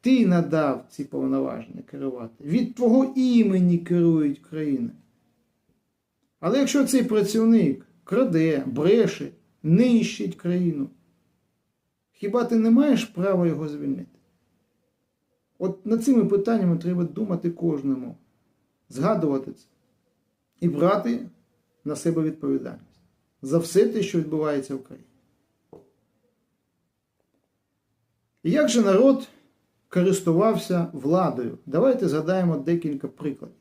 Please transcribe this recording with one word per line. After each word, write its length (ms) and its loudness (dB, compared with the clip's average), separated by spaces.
Ти 260 4
надав 640 0
ці 140 -12
повноваження 760 -6
керувати. 640 -12
Від 300 -2
твого 420 2
імені 640 2
керують 600 2
країни. 520 -4
Але 180 0
якщо 260 2
цей 180 2
працівник 840 2
краде, 600 2
бреше, 640 2
нищить 720 2
країну, 560 -2
хіба 320 -2
ти 120 0
не 140 2
маєш 340 4
права 420 0
його 220 -2
звільнити? 500 -8
От 280 -6
над 180 -2
цими 200 4
питаннями 520 0
треба 280 -2
думати 460 -4
кожному, 680 -4
згадувати 640 -2
це 140 -20
і 80 0
брати 580 0
на 120 -6
себе 260 -2
відповідальність 640 -6
за 160 -2
все 300 2
те, 140 -4
що 160 -4
відбувається 560 -4
в 100 -12
країні. 220 -20
І 80 -2
як 180 2
же 140 2
народ 460 4
користувався 1040 0
владою? 760 -2
Давайте 420 0
згадаємо 480 -2
декілька 520 -4
прикладів. 520 -12